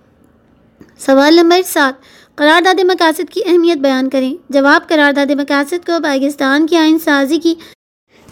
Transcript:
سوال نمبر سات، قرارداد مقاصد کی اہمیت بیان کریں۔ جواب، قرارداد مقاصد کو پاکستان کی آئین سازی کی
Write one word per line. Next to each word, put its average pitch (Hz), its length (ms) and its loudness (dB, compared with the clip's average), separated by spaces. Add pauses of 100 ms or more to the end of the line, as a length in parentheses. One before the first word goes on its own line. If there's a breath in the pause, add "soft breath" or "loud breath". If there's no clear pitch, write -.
(1000)
سوال 277 360 2
نمبر 339 300 4
سات، 277 300 -2 (400 soft breath)
قرارداد 349 500 2
مقاصد 339 460 -2
کی 359 160 -8
اہمیت 339 320 2
بیان 262 320 -2
کریں۔ 262 240 -4 (140)
جواب، 285 400 2
قرارداد 285 420 0
مقاصد 285 560 -4
کو 349 60 -4 (100)
پاکستان 285 640 -2
کی 330 100 -2
آئین 320 220 2
سازی 285 400 -2
کی 330 160 -2 (760 loud breath)